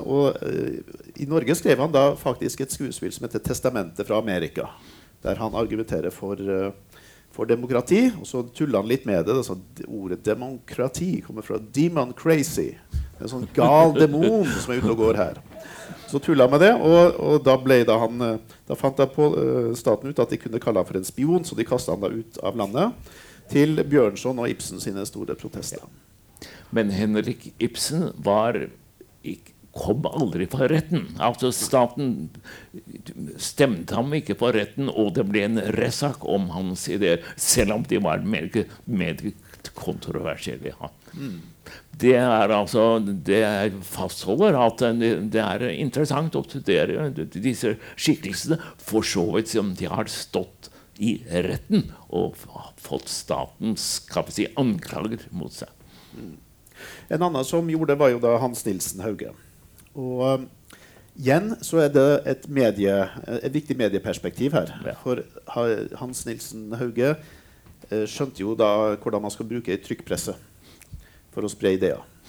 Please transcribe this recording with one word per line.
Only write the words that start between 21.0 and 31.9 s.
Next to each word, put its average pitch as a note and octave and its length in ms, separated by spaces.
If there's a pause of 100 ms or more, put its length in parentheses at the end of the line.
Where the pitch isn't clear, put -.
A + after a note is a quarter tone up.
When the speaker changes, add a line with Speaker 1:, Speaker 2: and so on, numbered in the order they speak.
Speaker 1:
spion, D#3+ 400
så - 100
de A#2 80
kastet - 300
han G2 80
da G2 80
ut - 340
av G2 140
landet A#2 340 (580)
til D3 280
Bjørnson C3 600
og A#2+ 120
Ibsen - 320
sine G2 240
store - 280
protester. - 460 (960)
Speaker 2:
Men A2 160
Henrik G#2+ 680
Ibsen D3+ 540 (100)
var G#2+ 460 (580)
ikk-, - 280 (200)
kom - 320
aldri - 420
for C3+ 220
retten. D#3 380 (120)
Altså, A#2+ 320
staten A#2+ 760 (1080)